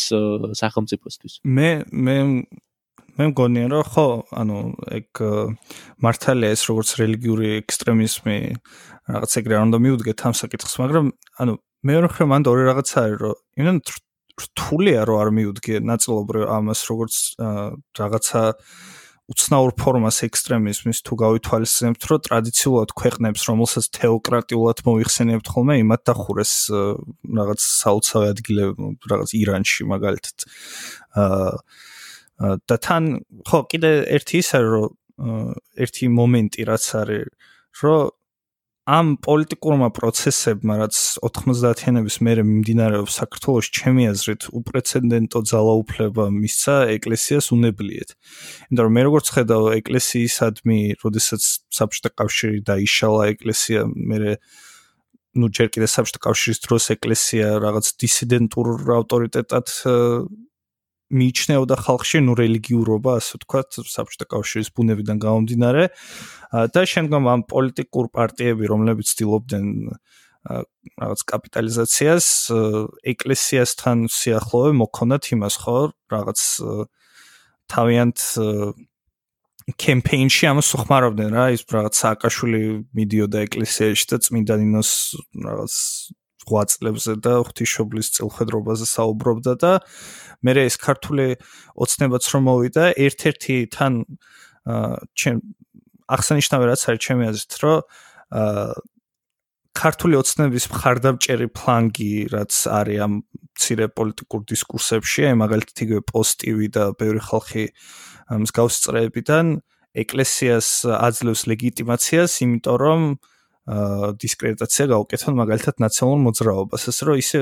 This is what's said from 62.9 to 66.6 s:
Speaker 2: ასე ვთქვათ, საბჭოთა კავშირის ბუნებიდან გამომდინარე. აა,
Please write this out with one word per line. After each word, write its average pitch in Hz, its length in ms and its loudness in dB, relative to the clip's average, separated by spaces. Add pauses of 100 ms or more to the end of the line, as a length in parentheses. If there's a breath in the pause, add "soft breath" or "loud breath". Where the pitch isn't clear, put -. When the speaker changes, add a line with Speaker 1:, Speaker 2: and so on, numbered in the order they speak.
Speaker 2:
ასე 117 200 -2
ვთქვათ, - 360 -4 (120)
საბჭოთა - 440 -10
კავშირის 110 460 -6
ბუნებიდან 107 480 0
გამომდინარე. 117 640 2 (640 loud breath)
აა, 113 200 0